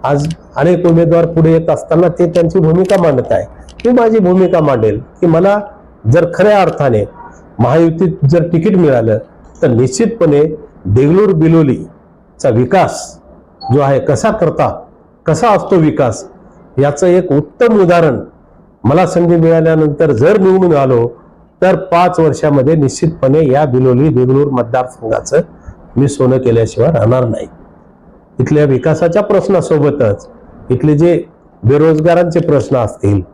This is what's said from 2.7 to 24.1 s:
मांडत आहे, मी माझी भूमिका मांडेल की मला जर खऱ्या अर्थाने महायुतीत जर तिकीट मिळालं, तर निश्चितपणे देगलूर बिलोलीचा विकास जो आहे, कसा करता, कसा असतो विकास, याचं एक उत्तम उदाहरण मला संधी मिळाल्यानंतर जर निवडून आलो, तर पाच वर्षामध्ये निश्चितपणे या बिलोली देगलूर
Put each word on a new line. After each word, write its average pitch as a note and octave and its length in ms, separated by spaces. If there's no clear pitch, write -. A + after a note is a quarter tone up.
मांडत C#3+ 300
आहे, F#2+ 140
मी B3 140
माझी A3+ 180
भूमिका F3+ 420
मांडेल A#2 400
की F3+ 60
मला F#3 340
जर E3+ 220
खऱ्या G3+ 280
अर्थाने B2+ 420
महायुतीत D#3+ 540
जर E3 140
तिकीट E3+ 340
मिळालं, A#2 420
तर C3+ 60
निश्चितपणे D3 880
देगलूर D3+ 480
बिलोलीचा - 1160
विकास B2+ 720
जो D3 60
आहे, C3+ 200
कसा D3+ 300
करता, D#3+ 520
कसा E3 240
असतो G3 260
विकास, C#3+ 520
याचं C#3+ 280
एक F3+ 260
उत्तम G#3 480
उदाहरण E3 400
मला E3 220
संधी F3 300
मिळाल्यानंतर D#3+ 760
जर D3+ 280
निवडून F#3 380
आलो, B2+ 320
तर F#3 140
पाच F3 440
वर्षामध्ये D3 540
निश्चितपणे D3 760
या C3 140
बिलोली B2+ 440
देगलूर C3 420